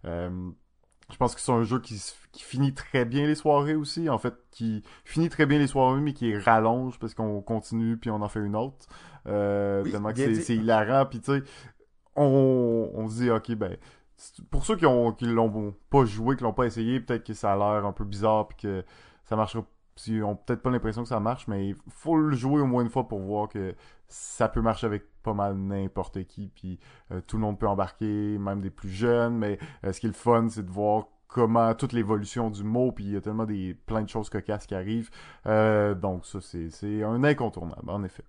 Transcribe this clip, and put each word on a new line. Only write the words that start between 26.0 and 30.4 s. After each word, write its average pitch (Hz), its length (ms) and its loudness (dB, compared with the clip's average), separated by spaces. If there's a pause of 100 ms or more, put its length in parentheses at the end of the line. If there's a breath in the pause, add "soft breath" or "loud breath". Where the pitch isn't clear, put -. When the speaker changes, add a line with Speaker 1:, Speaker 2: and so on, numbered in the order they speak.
Speaker 1:
qui, 101 300 -14
puis, 92 260 -12 (320 soft breath)
euh, 90 140 -6
tout - 100 -4
le 110 60 0
monde 104 160 -2
peut 110 100 2
embarquer, 104 720 0
même 98 220 -4
des 95 100 -6
plus - 200 -12
jeunes, 117 460 2
mais, 104 220 -2 (260 loud breath)
euh, 98 80 -2
ce - 80 -8
qui 117 60 -4
est 110 40 0
le 101 40 -10
fun, 117 340 4